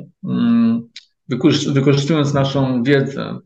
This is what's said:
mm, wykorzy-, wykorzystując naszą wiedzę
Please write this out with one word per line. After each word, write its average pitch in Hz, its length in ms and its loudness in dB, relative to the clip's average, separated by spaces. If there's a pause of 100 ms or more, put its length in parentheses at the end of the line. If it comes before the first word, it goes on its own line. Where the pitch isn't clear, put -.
(240)
mm, 117 640 0 (420)
wykorzy-, 143 440 0
wykorzystując 139 600 0
naszą 131 500 0
wiedzę 127 640 -2